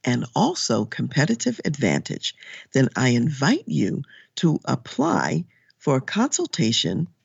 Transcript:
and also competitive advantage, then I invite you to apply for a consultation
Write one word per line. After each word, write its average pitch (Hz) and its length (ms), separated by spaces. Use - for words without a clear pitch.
and 120 200
also 185 480
competitive 165 800
advantage, 117 680
then 131 220
I 127 160
invite 139 560
you 131 360
to 160 300
apply 147 800
for 139 180
a 131 60
consultation 175 1040